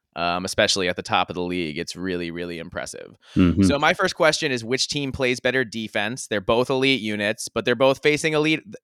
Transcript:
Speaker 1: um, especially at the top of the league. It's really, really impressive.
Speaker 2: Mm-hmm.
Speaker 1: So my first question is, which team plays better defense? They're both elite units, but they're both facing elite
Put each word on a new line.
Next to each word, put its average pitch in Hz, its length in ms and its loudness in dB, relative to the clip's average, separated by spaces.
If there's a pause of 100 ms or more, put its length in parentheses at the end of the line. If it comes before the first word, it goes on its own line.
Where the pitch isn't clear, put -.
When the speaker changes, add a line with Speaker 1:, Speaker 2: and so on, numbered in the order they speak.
(140)
Speaker 1:
um, 87 320 -2
especially 95 420 2
at 90 80 -2
the 87 60 -6
top 92 260 0
of 95 60 -10
the 90 80 -4
league. 87 340 -4
It's 80 180 -6
really, 87 360 -6
really 87 280 -8
impressive. - 580 -12 (180)
Speaker 2:
Mm-hmm. 90 300 4
Speaker 1:
So 139 140 4
my 156 140 4
first 185 220 0
question 156 360 2
is, 120 140 -4
which 127 240 -2
team 139 240 -4
plays 123 280 0
better 131 220 2
defense? 110 640 -6
They're 107 140 -2
both 120 300 2
elite 131 320 2
units, 104 460 -2
but 113 180 -4
they're 123 80 2
both 131 280 2
facing 151 300 2
elite 156 300 0 (220)